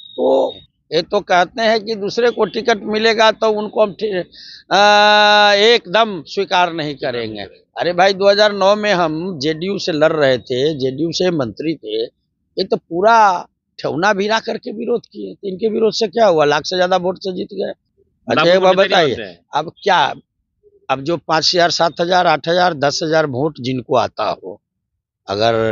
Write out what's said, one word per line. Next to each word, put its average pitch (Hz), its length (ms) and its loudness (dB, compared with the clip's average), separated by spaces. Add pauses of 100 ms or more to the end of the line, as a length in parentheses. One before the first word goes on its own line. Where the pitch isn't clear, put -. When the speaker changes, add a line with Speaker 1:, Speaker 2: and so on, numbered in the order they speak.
(160)
Speaker 1:
तो 131 380 0 (380)
ये 160 100 0
तो 202 180 -4
कहते 180 420 0
हैं 220 220 0
कि 226 100 -6
दूसरे 202 360 -2
को 233 140 -2
टिकट 214 380 -2
मिलेगा 220 500 2
तो 220 180 -2
उनको 214 320 -2
हम 208 100 0
ठि-, 185 320 -6 (500)
आ, 208 760 6
एकदम 202 760 2
स्वीकार 180 460 0
नहीं 151 220 -6
करेंगे। 120 460 -6 (380)
अरे 151 140 -2
भाई, 185 200 2
दो 196 180 2
हज़ार 208 220 4
नौ 196 240 2
में 208 160 -2
हम 170 460 -2
जेडीयू 160 400 -4
से - 140 -4
लड़ 156 200 2
रहे 135 260 2
थे, 131 360 -2
जेडीयू 135 380 -4
से 180 180 0
मंत्री 147 440 -4
थे, 110 300 -6 (540)
ये 190 60 -2
तो 196 120 -2
पूरा 190 720 2 (300)
ठेवना 160 340 -2
भिरा 208 280 -2
करके 220 320 -10
विरोध 233 340 -6
किए, 196 280 -14
तो 202 140 -12
इनके 185 200 -4
विरोध 214 240 0
से 226 160 -4
क्या 220 180 2
हुआ? 160 180 4
लाख 147 220 2
से 185 100 -4
ज्यादा 180 200 2
वोट 185 220 -4
से 190 140 -10
जीत 196 200 -8
गए। 196 200 -6 (580)
अच्छा, 127 100 2
Speaker 2:
आप 160 60 2
Speaker 1:
एक 185 140 4
बात 185 160 4
Speaker 2:
मुझे 190 120 2
Speaker 1:
बताइए, 170 260 2
Speaker 2:
बताइए। 98 240 -10 (160)
Speaker 1:
अब 160 180 -4 (100)
क्या, 170 320 0 (760)
अब 135 100 0
जो 156 160 -2
पाँच 160 380 -2
हजार, 170 160 4
सात 170 300 0
हजार, 180 260 2
आठ 156 220 0
हजार, 180 260 2
दस 143 280 -2
हजार 160 240 0
वोट 143 340 -4
जिनको 127 360 -4
आता 107 280 -2
हो, 92 380 -8 (680)
अगर 107 260 0 (180)